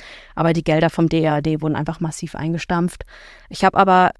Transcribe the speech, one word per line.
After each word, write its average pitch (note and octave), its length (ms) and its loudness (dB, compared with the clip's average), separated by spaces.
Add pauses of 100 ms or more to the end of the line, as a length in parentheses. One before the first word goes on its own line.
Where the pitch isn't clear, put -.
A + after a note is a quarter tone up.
(340)
aber E3 200 2
die E3 100 -2
Gelder D#3+ 260 2
vom E3 200 0
D D#3+ 180 2
A D3+ 80 0
R D3 80 -2
D D#3 180 -2
wurden D#3 140 -2
einfach D#3 240 -6
massiv E3 340 -8
eingestampft. E3+ 680 -4 (460)
Ich - 140 -8
habe F#3+ 140 2
aber F#3 420 4